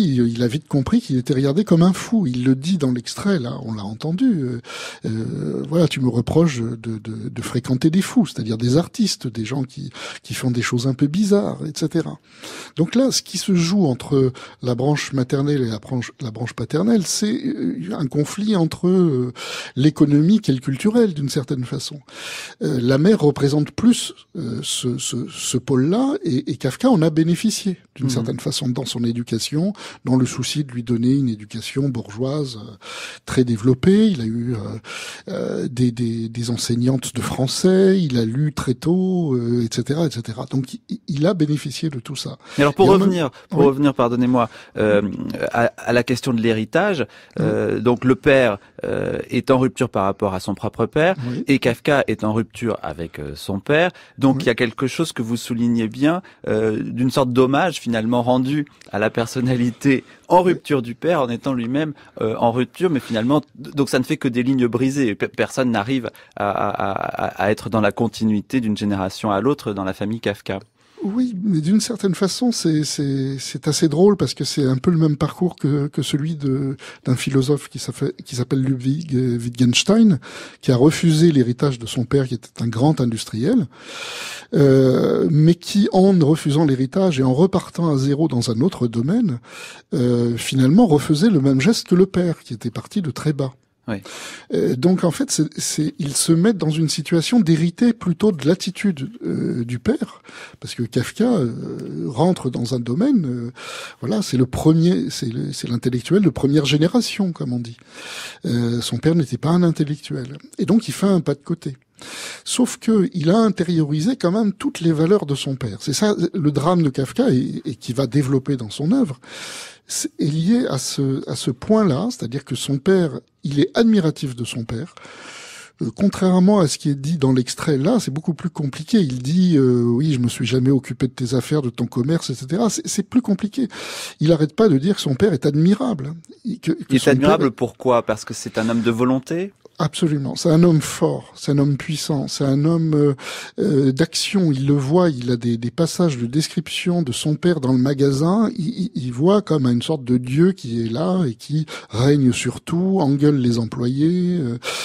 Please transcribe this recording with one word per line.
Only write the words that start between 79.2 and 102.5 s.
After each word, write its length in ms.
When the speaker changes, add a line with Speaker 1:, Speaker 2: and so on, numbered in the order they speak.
Speaker 1:
Wittgenstein, 800
qui 120
a 40
refusé 540
l'héritage 480
de 80
son 180
père, 220
qui 80
était 260
un 60
grand 340
industriel, 680
euh, 760
mais 240
qui, 380
en 260
refusant 460
l'héritage 560
et 20
en 100
repartant 600
à 20
zéro 300
dans 240
un 100
autre 280
domaine, 500
euh, 420
finalement 520
refaisait 420
le 100
même 200
geste 260
que 80
le 120
père, 340
qui 140
était 180
parti 300
de 100
très 200
bas. 200
Speaker 2:
Oui. 120
Speaker 1:
Euh, 240
donc 260
en 80
fait, 200
c'est, 260
c'est, 420
ils 160
se 180
mettent 260
dans 100
une 220
situation 500
d'hériter 540
plutôt 380
de 140
l'attitude, 640
euh, 400
du 140
père, 440
parce 140
que 80
Kafka, 420
euh, 840
rentre 440